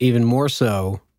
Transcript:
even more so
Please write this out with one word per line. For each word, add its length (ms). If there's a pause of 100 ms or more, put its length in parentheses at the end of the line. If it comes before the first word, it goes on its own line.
even 240
more 240
so 520 (180)